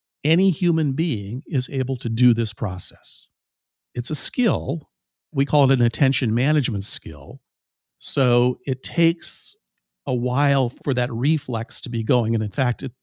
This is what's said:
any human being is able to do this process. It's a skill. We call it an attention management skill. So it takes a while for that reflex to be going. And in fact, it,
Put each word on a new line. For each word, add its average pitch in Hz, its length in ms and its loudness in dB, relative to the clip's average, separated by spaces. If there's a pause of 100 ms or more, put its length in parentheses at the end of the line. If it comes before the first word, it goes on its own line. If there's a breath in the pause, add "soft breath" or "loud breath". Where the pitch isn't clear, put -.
(240)
any 175 240 4
human 160 460 0
being 127 520 -4
is 131 220 -4
able 131 280 -4
to 120 120 -6
do 120 240 4
this 110 220 -2
process. - 720 -10 (680)
It's 123 140 -6
a 156 60 -2
skill. 147 760 0 (440)
We 143 120 2
call 143 260 4
it 135 80 4
an 120 60 4
attention 127 500 2
management 123 500 0
skill. 76 580 -10 (560)
So 123 640 2
it 127 180 -4
takes - 720 -2 (520)
a 131 80 -2
while 127 580 2 (100)
for 139 120 -2
that 123 180 -2
reflex 120 680 -2
to 120 80 -10
be 117 120 -2
going. 117 320 2
And 110 80 0
in 104 80 -2
fact, 127 320 -2
it, 135 100 -8 (100)